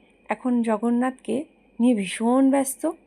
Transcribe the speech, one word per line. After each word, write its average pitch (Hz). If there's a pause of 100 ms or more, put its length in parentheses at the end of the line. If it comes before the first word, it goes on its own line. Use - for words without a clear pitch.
(280)
এখন 247 (100)
জগন্নাথকে 233 (420)
নিয়ে 247
ভীষণ 233
ব্যস্ত 269 (240)